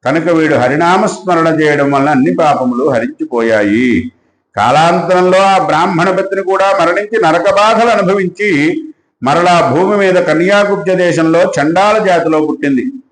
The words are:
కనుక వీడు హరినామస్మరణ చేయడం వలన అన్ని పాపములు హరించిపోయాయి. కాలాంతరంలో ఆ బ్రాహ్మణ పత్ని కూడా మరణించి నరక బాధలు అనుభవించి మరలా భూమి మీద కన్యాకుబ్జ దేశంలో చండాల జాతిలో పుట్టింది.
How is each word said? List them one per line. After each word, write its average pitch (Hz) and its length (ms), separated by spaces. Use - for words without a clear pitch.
కనుక 160 240
వీడు 160 260
హరినామస్మరణ 165 920
చేయడం 143 300
వలన 139 180
అన్ని 151 260
పాపములు 139 540
హరించిపోయాయి. 117 1200
కాలాంతరంలో 175 840
ఆ 196 160
బ్రాహ్మణ 170 520
పత్ని 190 340
కూడా 190 220
మరణించి 202 420
నరక 175 280
బాధలు 220 380
అనుభవించి 196 920
మరలా 165 520
భూమి 196 220
మీద 190 160
కన్యాకుబ్జ 180 760
దేశంలో 170 520
చండాల 185 560
జాతిలో 160 480
పుట్టింది. 135 400